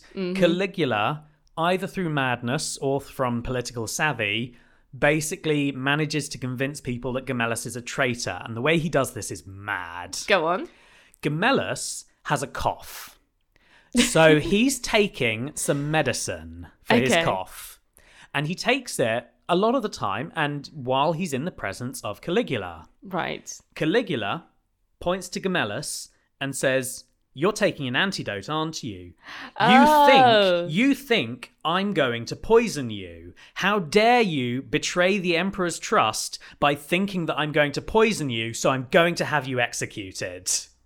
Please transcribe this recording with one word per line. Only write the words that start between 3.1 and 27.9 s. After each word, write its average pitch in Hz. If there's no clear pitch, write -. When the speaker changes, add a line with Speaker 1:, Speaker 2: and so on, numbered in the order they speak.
Speaker 2:
political 120
savvy, 117
basically 151
manages 143
to -
convince 131
people 123
that 131
Gemellus 117
is 117
a 123
traitor. 120
And 113
the 117
way 156
he 160
does 135
this 104
is 92
mad. 92
Speaker 1:
Go 175
on. 208
Speaker 2:
Gemellus 151
has 143
a 127
cough. -
So 160
Speaker 1:
<laughs> -
Speaker 2:
he's 220
taking 139
some 147
medicine 87
for 113
his 127
Speaker 1:
Okay. 170
Speaker 2:
cough. -
And 143
he 175
takes -
it 120
a 175
lot 220
of 269
the 202
time, 117
and 147
while 135
he's 156
in 123
the -
presence 123
of 104
Caligula. 120
Speaker 1:
Right. 165
Speaker 2:
Caligula 156
points 180
to 202
Gemellus 143
and 139
says, 131
"You're 160
taking 175
an 123